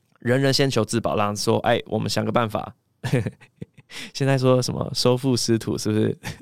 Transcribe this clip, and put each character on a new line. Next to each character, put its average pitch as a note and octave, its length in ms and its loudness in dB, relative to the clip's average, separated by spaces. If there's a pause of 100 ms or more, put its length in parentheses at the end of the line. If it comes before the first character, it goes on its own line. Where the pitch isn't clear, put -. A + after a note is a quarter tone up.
(180)
人 A#2+ 220 0
人 C#3 120 2
先 C#3 160 2
求 A#2 160 0
自 A#2 160 -2
保， D2+ 140 -2
让 G#2 220 0
说 A2 260 0
，“哎， A#2 240 2
我 - 100 -4
们 A2 140 -2
想 A2 140 -2
个 A2 80 -4
办 A#2 180 0
法。” - 240 -6 (1080)
<laughs> - 320 -16
现 C#3 140 -2
在 C3+ 100 4
说 B2+ 240 4
什 - 140 -2
么 - 180 -6
收 B2+ 240 2
复 B2+ 200 2
失 A2+ 200 2
土， G#2+ 220 -2
是 A2 140 -2
不 G#2+ 40 0
是？ G#2+ 220 0 (240)